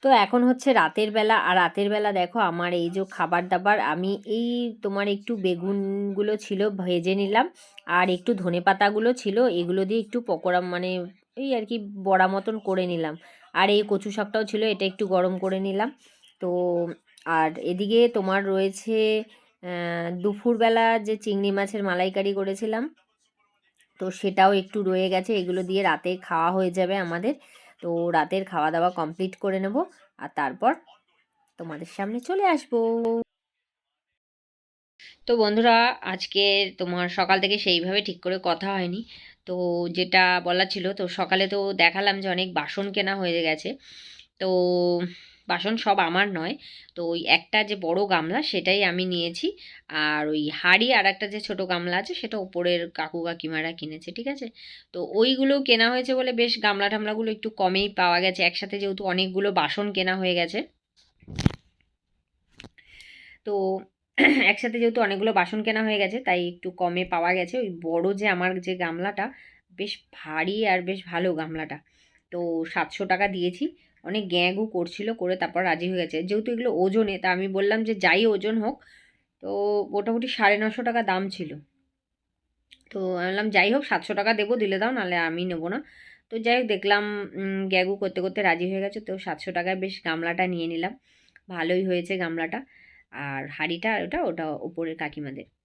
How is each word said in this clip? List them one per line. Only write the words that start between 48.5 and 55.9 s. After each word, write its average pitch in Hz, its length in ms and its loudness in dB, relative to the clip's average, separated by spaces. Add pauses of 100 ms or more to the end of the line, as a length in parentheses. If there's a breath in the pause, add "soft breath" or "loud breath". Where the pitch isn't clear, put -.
আমি 180 220 0
নিয়েছি, 175 420 -4 (500 loud breath)
আর 151 300 2
ওই 156 220 0
হাঁড়ি 185 440 4
আর 208 120 6
একটা 196 220 0
যে 208 140 -6
ছোট 196 200 -6
গামলা 175 360 -2
আছে 214 180 -4
সেটা 220 220 -6
উপরের 175 440 0 (100)
কাকু 156 320 -6
কাকিমারা 160 500 -4
কিনেছে, 156 380 -12
ঠিক 233 160 -10
আছে? 277 200 -8 (440 loud breath)
তো 180 80 -10 (160)
ওইগুলো 262 480 4
কেনা 233 260 6
হয়েছে 254 260 -2